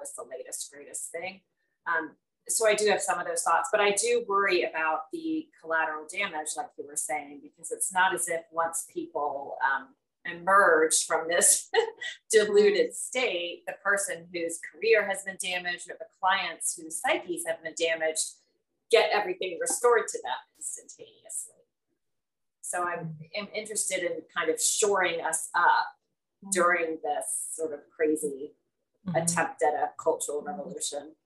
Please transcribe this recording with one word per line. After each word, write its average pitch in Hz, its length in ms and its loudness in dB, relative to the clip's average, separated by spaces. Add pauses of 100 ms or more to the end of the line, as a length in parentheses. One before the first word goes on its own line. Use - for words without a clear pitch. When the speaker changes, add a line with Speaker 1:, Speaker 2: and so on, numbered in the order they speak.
Speaker 1:
was 143 160 -12
the - 80 -12
latest, - 480 -12
greatest - 380 -14
thing. 185 300 -10 (460)
Um, 160 260 -2 (360)
so - 180 2
I 214 80 6
do 208 140 2
have 185 140 4
some 180 160 0
of 180 80 -6
those 170 160 -2
thoughts, 165 300 2
but 214 80 4
I 202 120 4
do 226 360 2
worry 196 340 2
about 160 500 -2
the 160 360 -4 (120)
collateral 160 500 -2
damage, 175 460 -4
like 147 120 -6 (100)
you 143 80 -10
were 147 100 -10
saying, 143 460 -6
because - 300 -16
it's - 200 -4
not 185 220 4
as 165 140 -4
if 165 140 -2 (100)
once 165 400 -2
people, 143 720 -6
um, 135 240 0 (360)
emerge 170 800 4
from 165 220 0
this - 420 4 (300)
<laughs> - 320 -10
diluted 202 600 6
state, 175 720 -4
the 185 80 -10 (100)
person 180 480 -2
whose 165 260 -4 (140)
career 208 360 4
has 190 160 -4
been 185 160 -8
damaged 180 480 -6
or 156 100 -12
the 160 80 -12 (140)
clients 185 560 0
whose 160 240 -10
psyches 220 460 -2
have 165 160 -4
been 156 160 -10
damaged 160 540 -2 (580)
get 220 220 6
everything 180 480 -2
restored 226 480 2
to - 140 -8
them 123 100 -6 (260)
instantaneously. - 920 -14 (1120)
So 180 220 -4
I'm, 170 320 -4 (220)
I'm 202 160 -8
interested 202 480 -4
in 170 200 -4 (140)
kind 165 140 0
of 160 100 0
shoring 185 600 2
us 160 340 -4
up 156 320 6 (580)
Speaker 2:
Mm-hmm. 196 60 -6
Speaker 1:
during 175 520 2
this 147 220 -2 (300)
sort 160 180 -4
of 143 80 -10 (160)
crazy 151 560 0 (560)
Speaker 3:
Mm-hmm. 165 80 0
Speaker 1:
attempt 165 460 0
at 156 100 4
a - 160 0 (100)
cultural 147 440 -2
revolution. 147 720 -8 (120)